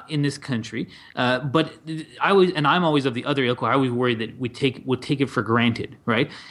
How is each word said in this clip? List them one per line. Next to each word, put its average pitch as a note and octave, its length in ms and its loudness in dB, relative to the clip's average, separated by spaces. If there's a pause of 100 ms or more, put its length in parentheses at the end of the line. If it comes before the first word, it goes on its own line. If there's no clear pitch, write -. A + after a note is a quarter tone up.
in D3+ 140 -2
this C#3+ 160 -2
country. A2+ 500 -6 (280)
Uh, B2+ 240 0
but D3+ 340 0 (480)
I D#3+ 100 2
always, F#3 220 6
and D3+ 120 0
I'm F3 180 4
always D3+ 220 2
of B2+ 80 0
the A#2+ 120 -6
other C#3 180 0
ilk, B2 180 0
where A#2 100 0
I C3 40 4
always C3 160 2
worry B2 240 0
that A2+ 240 -8
we B2+ 100 -4
take, B2+ 360 -2
we'll B2+ 140 0
take C#3 220 -4
it B2 80 0
for A#2 140 -2
granted, A#2 640 0
right? A#2+ 260 0 (200)